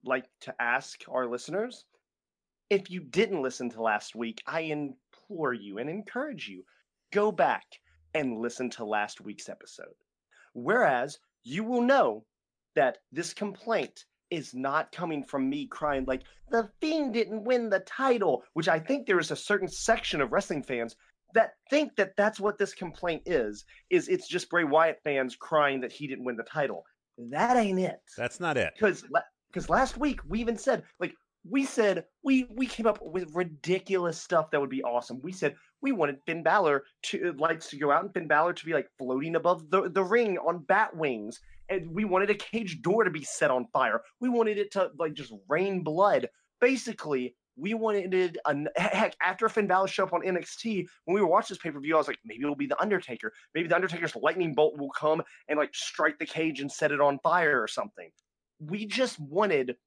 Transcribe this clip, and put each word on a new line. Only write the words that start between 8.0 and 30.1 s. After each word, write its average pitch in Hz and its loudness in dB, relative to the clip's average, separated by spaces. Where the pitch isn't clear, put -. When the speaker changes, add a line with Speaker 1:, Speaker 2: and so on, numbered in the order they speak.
Speaker 1:
and 127 -2
listen 120 -4
to 117 -10
last 104 -4
week's 101 -14
episode. - -18
Whereas 143 0
you 156 -6
will 240 0
know 202 4
that 131 2
this 165 -8
complaint 202 -6
is 160 -8
not 135 -2
coming 156 -6
from 135 -2
me 139 -6
crying 143 -2
like, 131 -4
"The 226 0
Fiend 302 0
didn't 220 -2
win 240 2
the 190 2
title," 214 0
which 165 -2
I 165 4
think 269 -2
there 180 4
is 160 -2
a 143 -2
certain 196 0
section - 0
of 123 2
wrestling 165 0
fans 117 -4
that 220 4
think 285 2
that 190 0
that's 208 2
what 202 0
this 196 -2
complaint 170 -6
is, 117 0
is 185 2
it's 185 0
just 175 -6
Bray 170 2
Wyatt 156 4
fans 135 -2
crying 143 2
that 117 -6
he 147 -10
didn't 127 -8
win 123 -4
the 113 -8
title. 120 -4
That 151 0
ain't 196 2
it. - -2
Speaker 2:
That's - -6
not 143 -2
it. 87 0
Speaker 1:
'Cause 196 0
la-, 156 2
'cause 180 -6
last 240 2
week 269 0